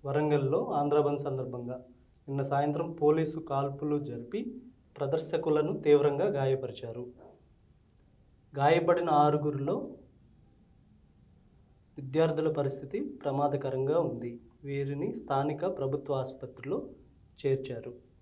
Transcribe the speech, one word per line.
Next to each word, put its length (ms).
వరంగల్లో 640
ఆంధ్ర 280
బంద్ 200
సందర్భంగా 680
నిన్న 160
సాయంత్రం 480
పోలీసు 480
కాల్పులు 600
జరిపి 640
ప్రదర్శకులను 800
తీవ్రంగా 480
గాయపరిచారు. 840
గాయపడిన 520
ఆరుగురిలో 840
విద్యార్థుల 540
పరిస్థితి 480
ప్రమాదకరంగా 1000
ఉంది. 420
వీరిని 520
స్థానిక 600
ప్రభుత్వ 360
ఆసుపత్రిలో 760
చేర్చారు. 480